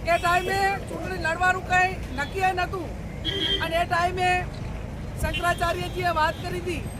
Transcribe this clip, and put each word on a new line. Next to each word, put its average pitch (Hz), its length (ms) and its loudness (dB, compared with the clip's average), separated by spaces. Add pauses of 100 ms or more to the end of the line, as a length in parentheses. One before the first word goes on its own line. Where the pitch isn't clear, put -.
એ 330 100 4
ટાઈમે 359 420 2 (240)
ચૂંટણી 349 400 -6
લડવાનું 359 480 2
કંઈ 359 220 6 (240)
નક્કી 285 340 -2
એ - 40 6
નહોતું 359 360 -2 (720)
અને 330 160 0
એ 349 100 4
ટાઈમે 359 440 2 (920)
શંકરાચાર્યજીએ 349 960 0
વાત 320 240 2
કરી 359 240 -4
હતી 349 180 -2 (180)